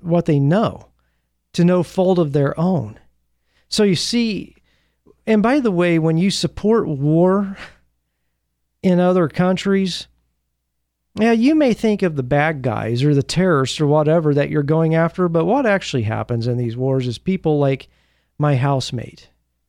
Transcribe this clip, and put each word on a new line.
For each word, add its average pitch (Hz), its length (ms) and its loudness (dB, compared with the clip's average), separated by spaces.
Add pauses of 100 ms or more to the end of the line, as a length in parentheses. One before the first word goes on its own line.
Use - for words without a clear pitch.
what 170 240 0
they 147 120 2
know 143 500 0 (640)
to 175 100 2
no 180 180 4
fault 185 360 0
of 147 160 0
their 143 260 0
own. 151 400 -4 (680)
So - 140 0
you 190 140 2
see, - 600 -4 (720)
and 214 160 2
by 254 160 2
the 240 120 0
way, 175 280 2
when 160 200 0
you 190 120 2
support - 560 0
war 175 680 0 (1300)
in 180 180 2
other 180 260 2
countries, 185 800 -2 (1120)
yeah, 226 140 2
you 240 220 2
may 285 180 4
think 208 300 -2
of 165 140 -2
the 135 60 -4
bad 143 380 0
guys 117 420 -2
or 147 120 2
the 139 80 2
terrorists 160 580 0
or 151 60 0
whatever 151 480 2
that 143 160 0
you're 151 120 -2
going 160 320 0
after, 165 360 0
but 165 160 0
what 262 180 0
actually 190 380 -2
happens 110 440 -4
in 123 120 -2
these 117 180 -4
wars 131 300 -2
is 120 100 -6
people 165 420 -2
like 135 300 -2 (480)
my 147 200 0
housemate 131 760 -4 (380)